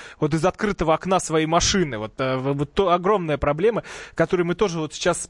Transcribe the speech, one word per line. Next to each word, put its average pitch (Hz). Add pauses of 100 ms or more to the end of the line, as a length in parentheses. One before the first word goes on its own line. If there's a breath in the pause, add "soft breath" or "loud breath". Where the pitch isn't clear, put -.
(220 loud breath)
вот 156
из 160
открытого 180
окна 180
своей 156
машины? 165
Вот, 107
э, 131
в-, 135
вот 143
то 190
огромная 175
проблема, 160 (300 loud breath)
к -
которой 175
мы 170
тоже 170
вот 156
сейчас -